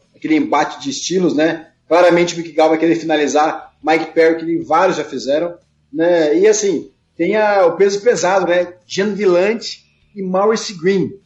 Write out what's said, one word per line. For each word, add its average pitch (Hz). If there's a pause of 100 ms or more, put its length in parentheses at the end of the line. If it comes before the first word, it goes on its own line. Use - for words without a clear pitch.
(160)
Aquele 151
embate 147
de 139
estilos, 175
né? 160 (180)
Claramente 170
o -
Mick 165
Gall 156
vai 160
querer 160
finalizar, 151 (100)
Mike 160
Perry, 165
que 165
vários 175
já 151
fizeram, 143 (340)
né? 160
E 196
assim, 202 (260)
tem 180
a, 208
o 165
peso 202
pesado, 190
né? 175 (100)
Jean 202
Villante 196 (320)
e 202
Maurice 202
Green. 175 (140)